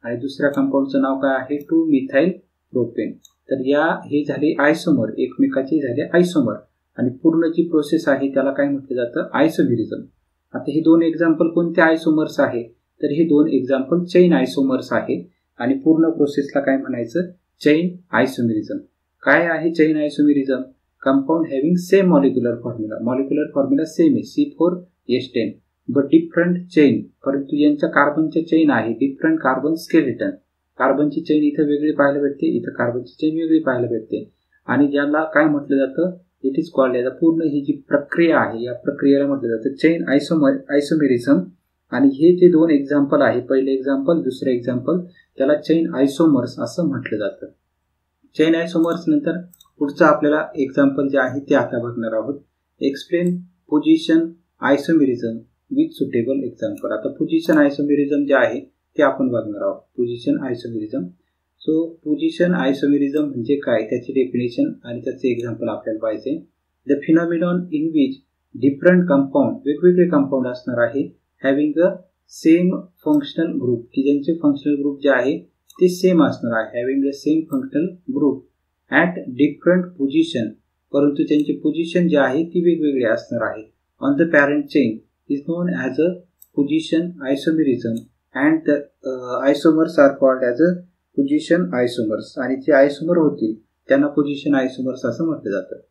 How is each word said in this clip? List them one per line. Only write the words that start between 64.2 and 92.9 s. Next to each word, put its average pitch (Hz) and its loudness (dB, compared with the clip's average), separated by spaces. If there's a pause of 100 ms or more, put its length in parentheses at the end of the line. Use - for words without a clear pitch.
आणि 120 -10
त्याचे 127 -4
example 117 -6
आपल्याला 107 -6
पाहायचे. 120 -6 (420)
The 139 4
phenomenon 170 0
in 156 -4
which 143 0 (500)
different 175 4
compound, 139 0 (100)
वेगवेगळे 175 2
compound 135 0
असणार 123 -4
आहे, 139 -4 (260)
having 147 2
a 196 2 (540)
same 175 4
functional 151 -4
group, 123 -2 (120)
की 139 -2
ज्यांचे 143 0
functional 147 0
group 143 -4
जे 143 2
आहे 131 0 (200)
ते - 2
same 180 4
असणार 117 -2
आहे, 120 -6
having 139 0
a 139 -2
same 151 -2 (120)
functional 143 -4
group 143 0 (540)
at 170 2
different 147 0
position, 139 -2 (440)
परंतु 143 2
त्यांची 147 0
position 165 -2
जी 151 2
आहे 135 0
ती 170 -2
वेगवेगळी 151 0
असणार 117 -2
आहे. 107 -8 (340)
On 143 2
the 170 2
parent 147 2
chain 120 0 (340)
is 139 -4
known 175 -2
as 131 -2
a 180 2 (500)
position 160 0
isomerism 139 -2 (500)
and 156 2
the, 147 2 (320)
uh, 127 -2
isomers 160 2
are 139 8 (100)
called 131 4
as 120 0
a 180 4 (440)
position 147 0
isomers. 123 -4
आणि 127 -2
जे - 0
isomer 147 4